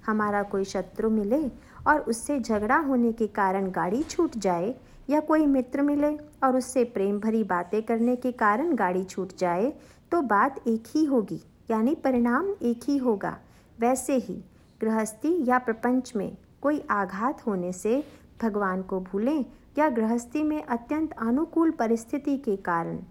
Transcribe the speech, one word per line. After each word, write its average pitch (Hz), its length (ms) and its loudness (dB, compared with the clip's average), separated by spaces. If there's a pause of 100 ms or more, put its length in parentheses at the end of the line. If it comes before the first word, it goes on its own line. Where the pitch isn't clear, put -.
हमारा 208 380 0
कोई 196 200 -2
शत्रु 196 460 -4
मिले 220 320 2 (460)
और 302 140 6
उससे 254 380 -2
झगड़ा 220 380 2
होने 254 340 2
के 226 180 0
कारण 190 420 0
गाड़ी 185 320 0
छूट 320 340 -2
जाए, 190 360 0 (360)
या 294 100 4
कोई 311 260 2
मित्र 269 360 2
मिले 294 280 2 (340)
और 262 140 4
उससे 254 280 0
प्रेम 202 340 -2
भरी 220 240 0
बातें 190 400 -2
करने 233 320 0
के 247 160 -4
कारण 254 440 2
गाड़ी 185 280 0
छूट 185 340 -8
जाए, 180 340 0 (400)
तो 349 100 2
बात 233 460 2
एक 226 200 -2
ही 311 180 0
होगी, 226 340 0 (320)
यानी 226 240 2
परिणाम 254 540 2 (120)
एक 240 220 -2
ही 285 140 0
होगा। 214 400 0 (420)
वैसे 262 380 0
ही 202 180 -4 (460)
गृहस्थी 220 540 0 (100)
या 247 140 4
प्रपंच 247 560 -2
में 190 220 -4 (240)
कोई 285 200 0 (100)
आघात 202 560 -2
होने 180 260 -2
से 233 300 0 (380)
भगवान 202 400 0
को 185 200 -4
भूलें 226 440 -2 (320)
या 302 120 4
गृहस्थी 240 540 0
में 302 200 0
अत्यंत 294 500 -4
अनुकूल 311 580 2
परिस्थिति 247 680 -2
के 226 200 -2
कारण 165 420 -4 (120)